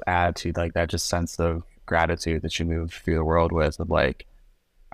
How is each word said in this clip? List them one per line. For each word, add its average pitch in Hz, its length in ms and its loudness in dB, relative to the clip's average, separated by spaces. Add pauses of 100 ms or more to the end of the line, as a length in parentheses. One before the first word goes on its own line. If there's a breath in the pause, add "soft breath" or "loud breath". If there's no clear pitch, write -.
add 87 300 2
to, 87 180 -4
like, 85 180 -2
that 85 160 0
just - 180 -2
sense 85 320 -2
of 85 220 0 (240)
gratitude 82 560 0
that 82 160 -6
you 85 80 -2
move 82 260 -2
through - 240 -2
the 80 80 2
world 82 280 4
with, 78 280 0
of, 82 120 -4
like, 69 340 2 (680)